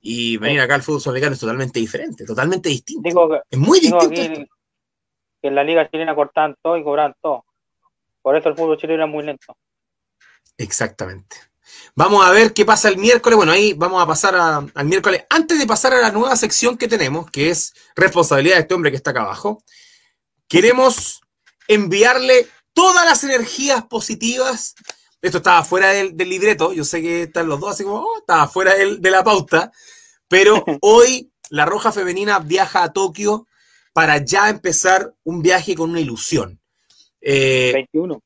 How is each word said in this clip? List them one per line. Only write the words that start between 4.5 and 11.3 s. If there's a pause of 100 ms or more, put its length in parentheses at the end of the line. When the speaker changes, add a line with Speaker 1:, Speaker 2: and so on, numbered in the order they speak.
Speaker 2:
que
en
la
liga
chilena
cortaban
todo
y
cobraban
todo. (800)
Por
eso
el
fútbol
chileno
era
muy
lento. (1000)
Speaker 1:
Exactamente. (580)